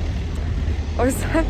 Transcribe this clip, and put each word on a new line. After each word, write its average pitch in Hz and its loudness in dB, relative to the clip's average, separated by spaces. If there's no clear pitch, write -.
O 240 4
yüzden 302 2